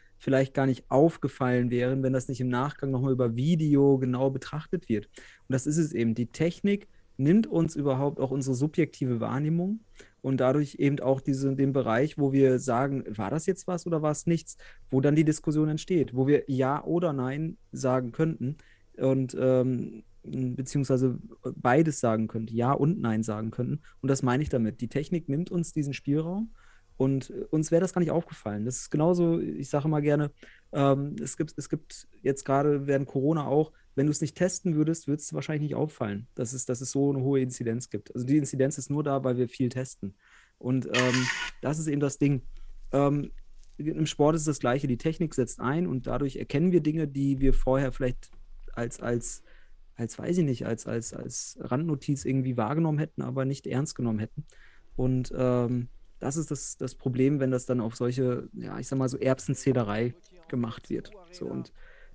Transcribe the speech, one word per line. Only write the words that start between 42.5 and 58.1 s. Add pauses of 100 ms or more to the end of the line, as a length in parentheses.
Ähm, (480)
im
Sport
ist
das
Gleiche.
Die
Technik
setzt
ein
und
dadurch
erkennen
wir
Dinge,
die
wir
vorher
vielleicht (460)
als,
als, (540)
als,
weiß
ich
nicht,
als,
als,
als
Randnotiz
irgendwie
wahrgenommen
hätten,
aber
nicht
ernst
genommen
hätten. (500)
Und,
ähm, (300)
das
ist
das,
das
Problem,
wenn
das
dann
auf
solche,